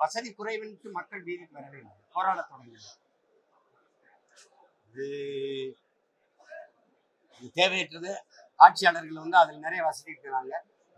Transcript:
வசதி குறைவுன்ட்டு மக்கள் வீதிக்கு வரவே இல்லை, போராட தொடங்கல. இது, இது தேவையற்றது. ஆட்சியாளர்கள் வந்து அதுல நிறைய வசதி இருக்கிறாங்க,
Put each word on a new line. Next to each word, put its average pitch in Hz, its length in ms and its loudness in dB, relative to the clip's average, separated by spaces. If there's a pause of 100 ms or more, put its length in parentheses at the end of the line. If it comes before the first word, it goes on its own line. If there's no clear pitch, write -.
வசதி 226 360 -2
குறைவுன்ட்டு 214 600 -10
மக்கள் 180 300 -12
வீதிக்கு 165 300 -12
வரவே 139 200 -18
இல்லை, - 160 -20 (180)
போராட 185 280 0 (100)
தொடங்கல. 120 340 -20 (2000)
இது, 131 160 -10 (2250)
இது 123 100 -18 (120)
தேவையற்றது. 180 520 0 (480)
ஆட்சியாளர்கள் 165 640 6
வந்து 175 180 6
அதுல 151 240 -2
நிறைய 175 220 -6
வசதி 156 240 -8
இருக்கிறாங்க, 135 400 -10 (460)